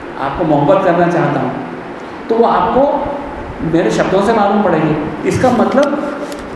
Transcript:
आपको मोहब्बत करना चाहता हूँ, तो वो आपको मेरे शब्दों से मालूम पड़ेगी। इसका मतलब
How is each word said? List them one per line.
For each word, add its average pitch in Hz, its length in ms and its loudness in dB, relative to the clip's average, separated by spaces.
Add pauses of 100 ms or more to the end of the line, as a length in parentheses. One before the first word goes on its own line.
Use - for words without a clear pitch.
(200)
आपको 139 260 -4
मोहब्बत 147 400 4
करना 175 240 4
चाहता 143 300 0
हूँ, 127 120 -2 (800)
तो 226 60 2
वो 233 120 6
आपको - 1200 -2
मेरे 160 240 2
शब्दों 175 300 2
से 226 120 2
मालूम 208 300 2
पड़ेगी। 156 680 0
इसका 254 240 2
मतलब 285 600 0 (420)